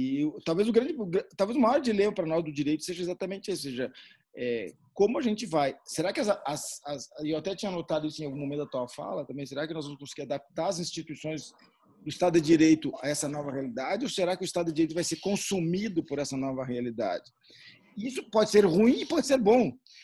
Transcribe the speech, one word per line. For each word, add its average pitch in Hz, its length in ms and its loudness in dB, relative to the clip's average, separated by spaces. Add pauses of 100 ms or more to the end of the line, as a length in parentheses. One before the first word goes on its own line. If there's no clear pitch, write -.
(200)
e 147 60 0
o, 151 200 -6
talvez 190 240 2
o - 20 2
grande, 247 220 2
o 233 120 -6
gra-, 175 200 -2 (100)
talvez 208 220 0
o 285 40 4
maior 240 180 4
dilema 214 340 2
pra 180 120 -2
nós 160 180 0
do 156 80 -8
direito 147 320 -2
seja 175 180 -8
exatamente 185 480 -6
esse, 160 140 -4
seja, 127 280 -6 (440)
é, 117 380 -4 (200)
como 214 240 2
a 330 40 0
gente 220 240 -2
vai, 151 300 0 (100)
será 175 260 -2
que 254 80 -4
as, 226 80 0 (180)
as, - 400 -6
as, 143 240 -8 (140)
e 156 80 -4
eu 160 60 0
até 185 180 -4
tinha 196 160 -6
notado 160 360 -2
isso 156 140 -8
em 151 40 -6
algum 139 120 -8
momento 143 220 -4
da 143 60 -6
tua 127 220 -4
fala 151 380 -8
também, 139 200 -10
será 139 220 -6
que 160 60 -8
nós 156 120 -6
vamos 143 140 -12
conseguir 143 240 -12
adaptar 139 440 -6
as 180 120 -2
instituições 156 720 -8 (480)
do - 80 -10
Estado 175 240 2
de 170 120 6
Direito 160 460 6 (100)
a 135 60 -4
essa 147 220 -2
nova 147 220 -6
realidade, 135 520 -4
ou 226 60 -2
será 185 260 0
que 180 80 -6
o - 20 -4
Estado 170 220 -2
de 160 60 -2
Direito 160 220 2
vai 170 80 0
ser 160 180 -4
consumido 185 840 0
por 139 160 -4
essa 139 160 -4
nova 131 300 -4
realidade? 117 640 -4 (640)
Isso 254 340 -6
pode 214 220 4
ser 202 140 10
ruim 214 360 6
e - 40 -4
pode 311 200 0
ser 269 120 4
bom, 220 340 6 (320)